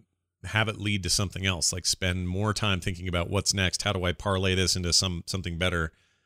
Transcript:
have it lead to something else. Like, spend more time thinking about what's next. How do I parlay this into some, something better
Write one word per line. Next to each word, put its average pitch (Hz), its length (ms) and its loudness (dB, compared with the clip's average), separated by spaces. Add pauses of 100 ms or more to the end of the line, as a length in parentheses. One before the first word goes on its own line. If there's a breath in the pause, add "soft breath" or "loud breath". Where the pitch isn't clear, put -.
(440)
have 110 240 2
it 104 100 -6
lead 101 240 0
to 85 80 -2
something 95 340 0
else. 90 280 0
Like, 92 140 -8
spend 90 420 0
more 101 260 0
time 98 260 0
thinking 90 280 -4
about 87 200 0
what's 98 240 0
next. 95 300 0
How 104 100 0
do 92 120 -2
I 87 80 2
parlay 95 420 2
this 92 220 2
into 87 160 0
some, 90 340 0
something 87 320 -6
better 85 340 0 (340)